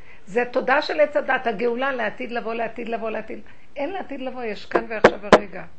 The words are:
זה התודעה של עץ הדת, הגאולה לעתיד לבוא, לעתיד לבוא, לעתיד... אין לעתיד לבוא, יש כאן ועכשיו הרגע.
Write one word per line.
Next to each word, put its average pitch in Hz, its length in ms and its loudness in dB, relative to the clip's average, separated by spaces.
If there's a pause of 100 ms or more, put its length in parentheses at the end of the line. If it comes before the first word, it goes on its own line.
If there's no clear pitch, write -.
(260)
זה 214 160 2
התודעה 254 400 4
של 320 180 0
עץ 294 160 6
הדת, 262 300 2
הגאולה 240 460 2
לעתיד 226 400 -4
לבוא, 226 220 -2
לעתיד 226 340 -4
לבוא, 220 220 -2
לעתיד... 220 300 -6 (360)
אין 294 160 -2
לעתיד 277 280 -6
לבוא, 254 220 -6
יש 208 240 -6
כאן - 220 0
ועכשיו 214 340 4
הרגע. 202 420 2 (140)